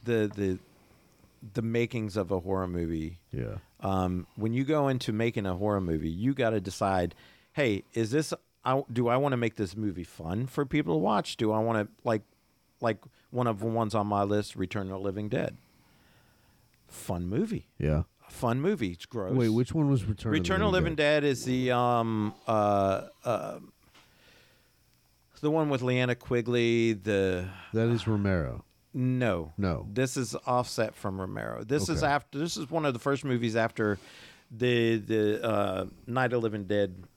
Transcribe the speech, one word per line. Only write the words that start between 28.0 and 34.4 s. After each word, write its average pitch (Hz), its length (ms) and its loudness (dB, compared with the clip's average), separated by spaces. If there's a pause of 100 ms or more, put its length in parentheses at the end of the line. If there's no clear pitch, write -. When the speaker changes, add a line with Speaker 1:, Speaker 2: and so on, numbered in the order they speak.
Speaker 2:
Romero. 95 580 0 (300)
Speaker 1:
No. 123 640 0
Speaker 2:
No. 87 340 0
Speaker 1:
This 127 240 0
is 123 180 -4 (120)
offset 123 480 0
from 95 260 -6
Romero. 110 440 -6
This 135 260 0
is 147 120 0
Speaker 2:
Okay. 143 100 2
Speaker 1:
after, 143 260 -4
this 160 180 -4
is 151 140 -8
one 160 160 -2
of 135 80 0
the 117 60 -6
first 139 240 -2
movies 120 300 0
after 113 440 2 (520)